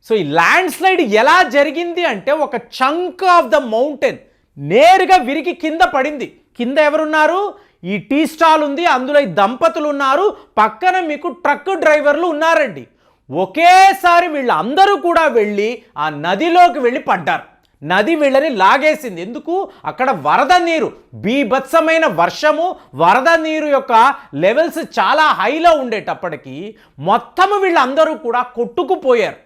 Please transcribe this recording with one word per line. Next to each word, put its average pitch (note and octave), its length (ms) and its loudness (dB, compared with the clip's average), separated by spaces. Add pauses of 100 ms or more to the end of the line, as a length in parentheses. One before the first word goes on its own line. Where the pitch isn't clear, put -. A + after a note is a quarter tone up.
So - 60 -6 (100)
ఈ - 20 -4 (160)
ల్యాండ్ C#4+ 380 2
స్లైడ్ F#4 260 0 (180)
ఎలా D4+ 160 4 (180)
జరిగింది E4 560 -2
అంటే A#3 220 -4 (140)
ఒక - 80 -8 (240)
chunk E4+ 440 -4 (120)
of D#4+ 180 4
the D4 80 2 (140)
mountain C4 420 -2 (400)
నేరుగా E4+ 640 4 (100)
విరిగి E4 240 -4 (100)
కింద D#4+ 180 -2 (140)
పడింది. C4+ 320 -4 (320)
కింద B3 180 -4 (120)
ఎవరున్నారు? D#4 520 0 (520)
ఈ G3+ 160 -6
టీ C#4 100 0 (140)
స్టాల్ D#4 340 2
ఉంది, D4 180 -4 (120)
అందులో C#4+ 300 0
ఈ - 20 -6 (120)
దంపతులు D4+ 540 -2
ఉన్నారు, C#4+ 320 0 (340)
పక్కన F4 340 0 (160)
మీకు D4 180 -6 (160)
ట్రక్ C#4+ 280 -2 (120)
డ్రైవర్లు D4+ 500 2
ఉన్నారండి. D4 500 -2 (580)
ఒకేసారి F4+ 920 4
వీళ్ళందరూ C4+ 600 0 (120)
కూడా E4+ 160 2 (160)
వెళ్ళి G#3 300 -2 (360)
ఆ D#3 40 -2 (180)
నదిలోకి E4 580 2
వెళ్ళి B3 240 0
పడ్డారు. F#3 380 -4 (460)
నది G#3+ 280 0
వీళ్ళని C#4 300 2 (100)
లాగేసింది. B3 680 0
ఎందుకు? D4 300 -8 (340)
అక్కడ B3+ 200 -4 (180)
వరద A#3+ 260 2 (140)
నీరు, D#4 220 -2 (340)
బీభత్సమైన C#4+ 840 0 (140)
వర్షము, D4+ 480 0 (340)
వరద A#3 280 2 (160)
నీరు D#4 280 -4
యొక్క C4+ 200 -2 (500)
లెవెల్స్ C#4+ 360 0 (200)
చాలా C4 260 2 (140)
హైలో D#4 320 2 (100)
ఉండేటప్పటికీ F3 760 -8 (540)
మొత్తము F#4 560 0
వీళ్ళందరూ D#4 500 2 (100)
కూడా A#3+ 160 -2 (160)
కొట్టుకుపోయారు. A#3+ 880 -2